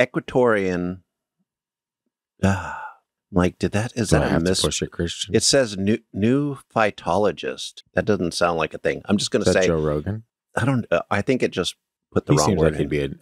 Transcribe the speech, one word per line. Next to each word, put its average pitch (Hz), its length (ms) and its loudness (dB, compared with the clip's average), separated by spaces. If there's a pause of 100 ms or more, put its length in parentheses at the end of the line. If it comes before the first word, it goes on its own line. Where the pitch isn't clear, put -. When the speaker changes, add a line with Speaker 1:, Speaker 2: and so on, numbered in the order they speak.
Speaker 1:
Ecuadorian, 95 1040 0 (1400)
ah, 92 380 -2 (520)
like, 90 260 2
did 92 140 -2
that, 123 240 -4
is 110 140 -2
Speaker 2:
Do 95 80 4
Speaker 1:
that 80 60 2
Speaker 2:
I - 20 0
Speaker 1:
a - 40 -2
Speaker 2:
have 78 140 2
to 90 60 2
Speaker 1:
mis- 92 120 0
Speaker 2:
push 78 200 -2
it, - 80 -4
Christian? - 440 -4
Speaker 1:
It 110 100 2
says 120 340 2
new, 101 200 0 (140)
new 131 440 0 (160)
phytologist. 90 1120 -2 (100)
That 87 100 0
doesn't 92 300 0
sound 85 240 0
like 78 160 -2
a 73 40 -12
thing. - 280 -4
I'm 104 100 2
just - 140 -4
gonna 107 140 0
Speaker 2:
Is 92 100 4
that 95 80 4
Speaker 1:
say 90 60 4
Speaker 2:
Joe 80 120 2
Rogan? 78 440 -2 (320)
Speaker 1:
I - 80 0
don't, 127 280 0
uh, 101 180 2
I 101 120 0
think 127 200 0
it 101 100 0
just - 240 -4 (360)
put - 140 -2
the - 80 2
Speaker 2:
He 73 40 6
Speaker 1:
wrong 76 100 4
Speaker 2:
seems 92 120 2
Speaker 1:
word 78 120 4
Speaker 2:
like 76 60 -6
he'd 80 60 -2
Speaker 1:
in. 71 40 -2
Speaker 2:
be 73 140 -2 (200)